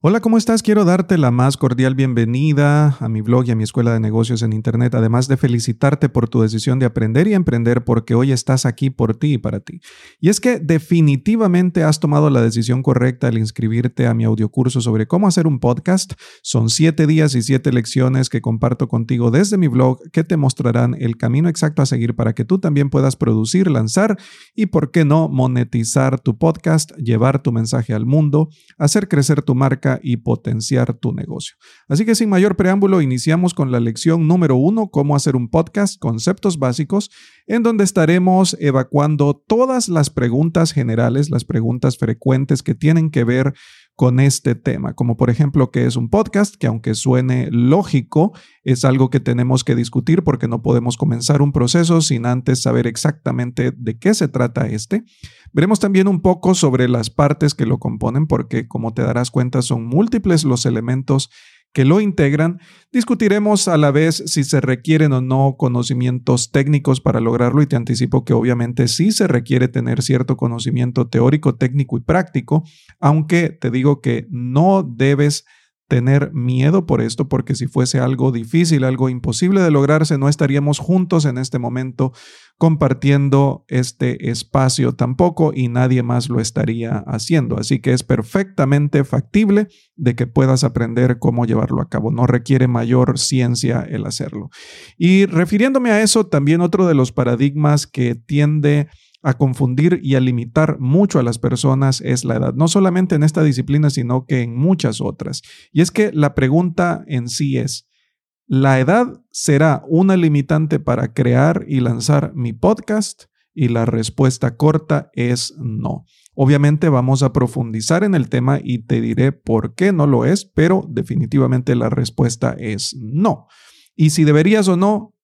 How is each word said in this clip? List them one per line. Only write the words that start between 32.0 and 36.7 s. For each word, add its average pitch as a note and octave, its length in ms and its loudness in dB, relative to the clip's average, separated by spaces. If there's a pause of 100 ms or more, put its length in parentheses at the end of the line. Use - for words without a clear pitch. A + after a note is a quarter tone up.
que A3+ 80 2
sin A3 160 0
mayor G3 260 2
preámbulo, F#3+ 460 2
iniciamos D#3+ 540 0
con C3+ 160 -2
la A#2+ 80 0
lección D#3 480 0
número E3 280 2
uno, F#3+ 360 0
cómo C#3+ 240 0
hacer C#3 200 0
un A#2+ 140 -2
podcast, G3 500 -2
conceptos D#3 600 -4
básicos, C#3 500 -2 (380)